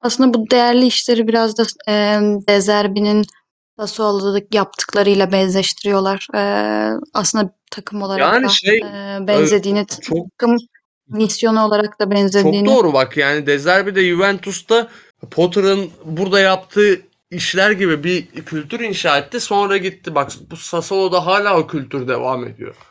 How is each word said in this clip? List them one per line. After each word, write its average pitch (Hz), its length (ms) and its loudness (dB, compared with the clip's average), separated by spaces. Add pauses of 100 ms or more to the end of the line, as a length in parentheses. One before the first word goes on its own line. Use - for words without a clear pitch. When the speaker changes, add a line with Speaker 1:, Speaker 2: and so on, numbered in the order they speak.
Speaker 1:
Aslında 247 320 2
bu 226 160 -2
değerli 247 360 4
işleri 233 420 0
biraz 226 300 0
da, 226 60 2 (240)
e, 214 60 0 (540)
De 202 140 4
Zerbi'nin 208 640 2 (540)
Sassuolo'da 202 640 -2 (120)
yaptıklarıyla 196 760 2
benzeştiriyorlar. 196 1040 0
E, 208 60 0 (720)
aslında 208 400 -2 (180)
takım 202 300 -12
olarak 190 320 0
Speaker 2:
Yani 254 120 2
Speaker 1:
da, 208 40 0
Speaker 2:
şey, 196 280 2
Speaker 1:
e, 202 400 -8 (100)
benzediğini, 196 520 2
Speaker 2:
e, 202 60 -2 (160)
çok - 160 -4 (200)
Speaker 1:
takım 240 200 2 (500)
misyonu 220 580 0
olarak 208 340 0
da 214 40 2
Speaker 2:
Çok 196 100 0
Speaker 1:
benzediğini. 202 540 2
Speaker 2:
doğru 202 260 4
bak 131 240 2
yani 143 280 0
De 143 140 2
Zerbi 190 360 2
de 190 140 2
Juventus'ta 196 800 0 (420)
Potter'ın 190 580 0 (160)
burada 180 340 -2
yaptığı 190 640 2 (300)
işler 180 400 0
gibi 175 320 0
bir 175 240 -2
kültür 160 520 -10
inşa 180 380 -2
etti. 143 220 -6
Sonra 202 380 -2
gitti. 185 380 -6
Bak 139 160 -2 (200)
bu 170 40 -16
Sassuolo'da 175 680 -2
hala 196 340 2
o 156 80 -4
kültür 131 400 -8
devam 123 400 -4
ediyor. 110 280 -16 (160)